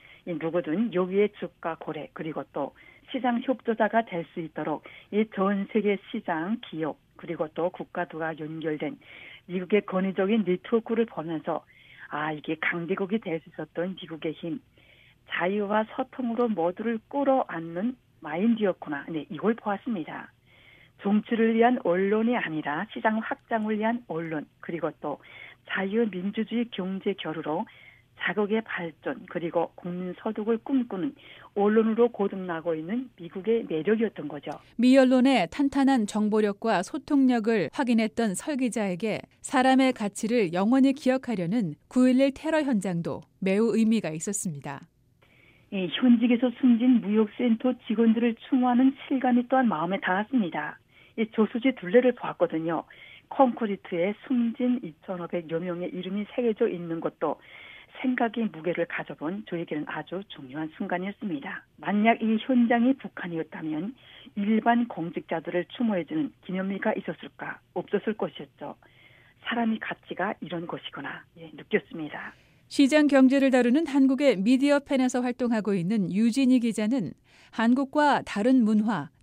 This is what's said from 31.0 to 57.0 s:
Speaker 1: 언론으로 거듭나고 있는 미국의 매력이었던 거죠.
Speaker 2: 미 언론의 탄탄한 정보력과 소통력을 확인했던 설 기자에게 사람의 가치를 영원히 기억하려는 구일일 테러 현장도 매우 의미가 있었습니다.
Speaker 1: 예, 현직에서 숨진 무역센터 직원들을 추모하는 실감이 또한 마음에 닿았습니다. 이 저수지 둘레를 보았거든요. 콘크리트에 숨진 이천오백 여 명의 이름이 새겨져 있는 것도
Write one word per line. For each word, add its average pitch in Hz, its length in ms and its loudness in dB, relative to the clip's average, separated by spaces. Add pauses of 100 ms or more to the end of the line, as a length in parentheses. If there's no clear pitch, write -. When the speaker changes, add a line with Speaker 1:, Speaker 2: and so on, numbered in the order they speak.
Speaker 1:
언론으로 220 560 4
거듭나고 180 640 -4
있는 202 420 -6
미국의 190 520 -2
매력이었던 180 600 -2
거죠. 147 220 -10 (260)
Speaker 2:
미 254 220 8
언론의 254 520 6
탄탄한 269 560 2
정보력과 214 760 0
소통력을 240 920 2
확인했던 226 640 0
설 294 220 -4
기자에게 202 640 -2 (200)
사람의 262 520 4
가치를 214 600 0
영원히 254 400 4
기억하려는 226 840 -2 (120)
구일일 254 460 4
테러 311 280 0
현장도 180 600 -2 (160)
매우 196 360 2
의미가 220 360 2
있었습니다. 156 720 -6 (920)
Speaker 1:
예, 190 140 -2
현직에서 240 640 4 (100)
숨진 240 400 4
무역센터 220 720 0 (120)
직원들을 226 480 2 (140)
추모하는 254 440 4 (140)
실감이 247 420 2
또한 262 200 4
마음에 175 320 -2
닿았습니다. 185 800 -2 (360)
이 226 160 0
저수지 240 460 0
둘레를 240 380 4
보았거든요. 160 640 -2 (460)
콘크리트에 202 840 0 (120)
숨진 247 560 -2
이천오백 175 680 -8
여 165 100 -4
명의 175 300 -6
이름이 190 440 -6
새겨져 240 320 0
있는 170 320 -6
것도 156 380 -4 (640)